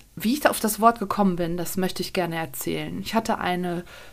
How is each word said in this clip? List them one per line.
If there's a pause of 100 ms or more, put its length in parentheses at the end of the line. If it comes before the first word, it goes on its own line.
(160)
wie
ich
da
auf
das
Wort
gekommen
bin,
das
möchte
ich
gerne
erzählen.
Ich
hatte
eine (280)